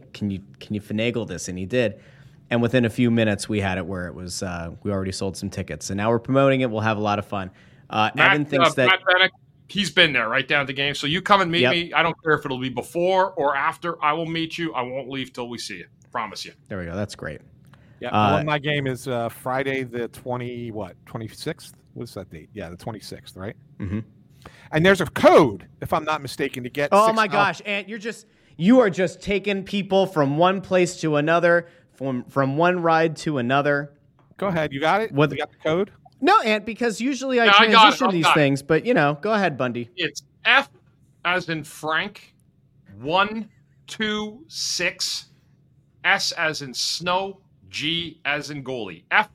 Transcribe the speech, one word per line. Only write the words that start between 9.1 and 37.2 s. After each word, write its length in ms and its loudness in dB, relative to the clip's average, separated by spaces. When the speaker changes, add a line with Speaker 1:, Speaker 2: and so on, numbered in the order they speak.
Speaker 2:
he's 220 -4
been 220 4
there, 160 0
right 180 0
down 140 2
at 80 -2
the 40 -8
game. 220 -2
So 140 -6
you 140 -2
come 180 6
and 100 0
meet 120 2
Speaker 1:
Yep. 100 4
Speaker 2:
me. 200 -2
I 120 2
don't 180 0
care 120 2
if 100 -2
it'll 160 -6
be 80 -4
before 640 0
or 240 -2
after. 480 -4
I 80 2
will 140 -4
meet 320 -6
you. 160 -4
I 80 -4
won't 260 -8
leave 240 -8
till 160 -10
we 100 -10
see 200 -12
you. 80 -16
Promise 320 -8
you. 80 -16
Speaker 1:
There 100 -8
we 60 -6
go. 100 -8
That's 220 -6
great. 240 -12
Speaker 3:
Yeah, 100 -8
Speaker 1:
Uh, 260 4
Speaker 3:
alumni 220 0
game 280 -2
is, 220 -6
uh, 200 -2
Friday 540 -4
the 260 -6
twenty, 600 -8
what, 240 -10
twenty-sixth? 680 -12
What's 200 -14
that 160 -14
date? 220 -20
Yeah, 180 -12
the 60 -14
twenty-sixth, 600 -14
right? 200 -12
Speaker 1:
Mm-hmm. 220 -6
Speaker 3:
And 120 2
there's 160 6
a 60 0
code, 600 6
if 120 -6
I'm 120 -2
not 180 -2
mistaken, 420 -6
to 60 -10
get 220 -2
Speaker 1:
Oh 140 6
Speaker 3:
six 100 2
Speaker 1:
my 100 2
Speaker 3:
dollars. 320 0
Speaker 1:
gosh, 80 -18
Ant, 220 -6
you're 100 -12
just, 280 -12
you 240 6
are 100 6
just 320 -2
taking 420 -2
people 420 0
from 320 0
one 220 4
place 420 0
to 140 0
another, 520 2
from, 300 -6
from 320 0
one 260 2
ride 360 2
to 200 -4
another. 540 0
Speaker 3:
Go 100 -2
ahead. 240 -2
You 80 -8
got 220 2
it? 100 -6
Speaker 1:
What 180 4
Speaker 3:
You 60 -8
Speaker 1:
the 40 -6
Speaker 3:
got 120 -6
the 60 -20
code? 320 -2
Speaker 1:
No, 200 6
Ant, 260 0
because 340 -4
usually 400 -2